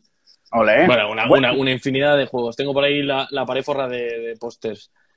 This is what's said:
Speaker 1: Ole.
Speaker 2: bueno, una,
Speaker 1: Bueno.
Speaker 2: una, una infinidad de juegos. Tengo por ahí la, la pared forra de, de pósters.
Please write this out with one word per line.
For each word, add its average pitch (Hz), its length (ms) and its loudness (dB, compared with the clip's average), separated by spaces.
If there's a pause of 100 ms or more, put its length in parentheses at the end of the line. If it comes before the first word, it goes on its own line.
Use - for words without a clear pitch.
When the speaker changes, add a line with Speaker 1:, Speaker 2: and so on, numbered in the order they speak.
(520)
Speaker 1:
Ole. 113 340 4
Speaker 2:
bueno, 107 260 2
una, 110 160 -2
Speaker 1:
Bueno. 131 220 6
Speaker 2:
una, 135 100 0
una 135 120 0
infinidad 135 460 0
de 131 100 0
juegos. 120 280 -6
Tengo 139 160 -4
por 139 140 0
ahí 143 180 0
la, 135 280 -4
la 135 140 -4
pared 131 180 -4
forra 135 260 -4
de, 120 300 -6
de 117 180 -10
pósters. 113 520 -12 (280)